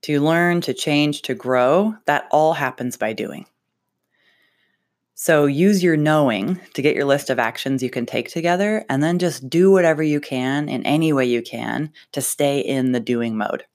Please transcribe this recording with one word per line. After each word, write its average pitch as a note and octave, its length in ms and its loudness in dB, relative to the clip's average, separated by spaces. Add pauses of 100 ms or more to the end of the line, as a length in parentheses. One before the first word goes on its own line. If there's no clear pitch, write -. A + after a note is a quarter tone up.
To D3 180 0
learn, E3+ 400 2
to C#3 120 -4
change, D3 500 -2
to C3 100 -6
grow, B2+ 600 2 (100)
that D3 260 0
all D#3 220 4
happens B2+ 440 -4
by A2 160 -4
doing. F2 320 -8 (1700)
So D3+ 300 2
use F3 380 2
your E3 140 4
knowing D3+ 640 2 (140)
to - 80 -6
get D3 140 2
your C3 100 0
list C#3 240 0
of B2+ 80 0
actions B2 460 -2
you B2+ 60 -4
can B2 160 -4
take A#2+ 240 -6
together, F#3 600 -2
and C3+ 140 0
then F3 160 0
just D#3 300 -4
do F3+ 220 6
whatever E3 300 4
you D3+ 180 0
can C#3 500 -4
in B2+ 160 -4
any D#3 280 2
way C3 120 2
you A#2+ 160 0
can A#2 500 -8 (200)
to C#3 100 -6
stay C#3+ 380 -2
in C3 320 0
the B2 80 0
doing A#2 380 -2
mode. - 380 -4